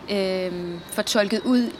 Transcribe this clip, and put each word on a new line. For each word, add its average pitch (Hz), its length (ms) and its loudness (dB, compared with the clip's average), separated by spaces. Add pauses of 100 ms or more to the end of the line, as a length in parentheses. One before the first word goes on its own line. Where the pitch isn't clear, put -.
(120)
øhm, 185 680 -2 (120)
fortolket 214 500 2
ud 247 280 4 (100)